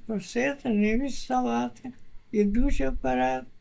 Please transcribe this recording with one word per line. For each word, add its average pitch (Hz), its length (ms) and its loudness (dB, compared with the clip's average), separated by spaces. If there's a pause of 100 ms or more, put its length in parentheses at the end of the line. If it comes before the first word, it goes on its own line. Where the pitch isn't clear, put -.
просити, 240 640 -4
не 214 280 2
відставати, 247 960 -4 (400)
ідучи 220 580 4
вперед. 127 540 0 (180)